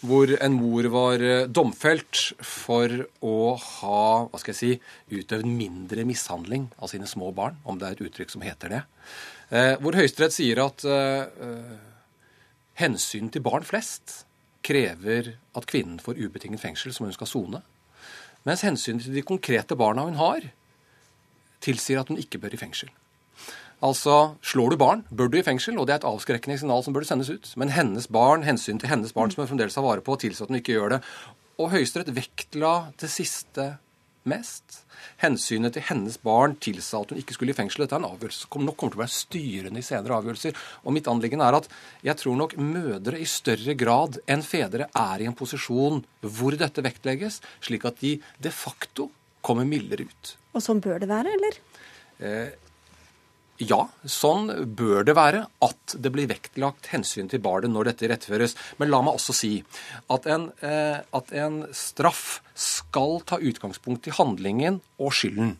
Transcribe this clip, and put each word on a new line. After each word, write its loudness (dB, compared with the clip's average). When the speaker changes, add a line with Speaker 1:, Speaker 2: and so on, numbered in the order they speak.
Speaker 1:
hvor 8
en 4
mor 2
var, 4
eh, 4
domfelt 2
for 0
å 2
ha, 2
hva -12
skal -10
jeg -8
si, -12
utøvd -4
mindre -4
mishandling -4
av -10
sine -10
små -8
barn, -4
om -6
det -8
er -6
et -8
uttrykk -12
som -12
heter -10
det. -4
Eh, 6
hvor 0
Høyesterett 4
sier 2
at, -6
eh, 0
eh, -12
hensyn 0
til -4
barn 0
flest -8
krever 0
at -8
kvinnen -2
får -8
ubetinget -10
fengsel -8
som -8
hun -8
skal -10
sone, -6
mens 0
hensynet 0
til -8
de -2
konkrete 0
barna 4
hun -4
har, 2
tilsier 0
at -6
hun -4
ikke -8
bør -10
i -12
fengsel. -10
Altså, 6
slår 2
du 2
barn, 6
bør 2
du 2
i 4
fengsel, 0
og 0
det 2
er 4
et -2
avskrekkende -2
signal 2
som -4
burde -2
sendes 0
ut. -10
Men 0
hennes 2
barn, 6
hensyn 0
til -4
hennes 0
barn 2
som -4
hun -6
fremdeles 0
har 0
vare 2
på, -2
tilsier -4
at -14
hun 0
ikke -2
gjør 2
det. -2
Og 0
Høyesterett 2
vektla -2
det -8
siste -6
mest. -6
Hensynet 0
til -8
hennes -2
barn 4
tilsa -6
at -10
hun -8
ikke -12
skulle -2
i -4
fengsel. -2
Dette -6
er -2
en -4
avgjørelse -10
som -20
kommer, -2
nok -10
kommer -2
til -8
å -2
være -6
styrende -8
i -10
senere -2
avgjørelser. -4
Og 0
mitt -2
anliggende 0
er 8
at -14
jeg 0
tror 0
nok -2
mødre -2
i -4
større 0
grad 4
enn 2
fedre -2
er 0
i 0
en -4
posisjon 0
hvor 0
dette -2
vektlegges, -4
slik -4
at -4
de -2
de -4
facto -8
kommer 2
mildere -4
ut. -18
Speaker 2:
Og -4
sånn 2
bør -4
det -4
være, -2
eller? -2
Speaker 1:
Eh, -6
ja, 4
sånn 2
bør 4
det 8
være, 8
at 0
det 0
blir 0
vektlagt -4
hensyn -4
til -2
barnet 0
når 2
dette -2
iretteføres. 0
Men 2
la 6
meg 2
også -2
si 0
at 0
en, 0
eh, 0
at -4
en -2
straff 0
skal 0
ta -2
utgangspunkt -4
i -6
handlingen 2
og 0
skylden. 0